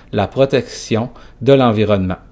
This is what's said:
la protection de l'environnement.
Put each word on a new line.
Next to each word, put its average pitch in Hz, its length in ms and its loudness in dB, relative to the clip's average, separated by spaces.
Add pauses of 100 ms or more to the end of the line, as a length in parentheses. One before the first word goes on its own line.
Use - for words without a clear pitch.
(120)
la 101 160 -2
protection 127 840 -2 (320)
de 131 120 4
l'environnement. 104 640 2 (140)